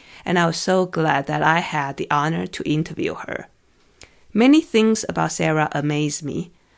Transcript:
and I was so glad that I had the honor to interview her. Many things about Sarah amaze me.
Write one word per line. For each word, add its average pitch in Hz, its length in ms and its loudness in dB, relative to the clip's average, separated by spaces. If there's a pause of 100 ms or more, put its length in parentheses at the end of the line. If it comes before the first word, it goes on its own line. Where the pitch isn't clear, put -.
(240)
and 180 140 -2
I 170 80 4
was 170 120 -2
so 185 280 2
glad 160 400 0
that 151 160 -2
I 160 200 2
had 139 360 -4
the - 140 -4
honor 160 340 0
to - 260 -6
interview 151 440 -4
her. - 320 -10 (880)
Many 269 260 6
things 220 480 2
about 165 220 -2
Sarah 156 400 0
amaze 147 500 -2
me. 147 300 -8 (260)